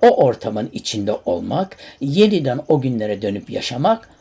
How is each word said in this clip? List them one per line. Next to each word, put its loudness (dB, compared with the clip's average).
o 8
ortamın 0
içinde -4
olmak, -4
yeniden 2
o 4
günlere -2
dönüp -6
yaşamak -2